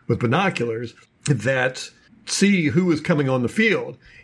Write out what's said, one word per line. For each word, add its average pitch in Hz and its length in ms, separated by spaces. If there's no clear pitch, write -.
with 113 120
binoculars 120 760
that 127 640
see 190 420
who 170 240
is 147 80
coming 147 300
on 131 140
the 113 60
field. 196 480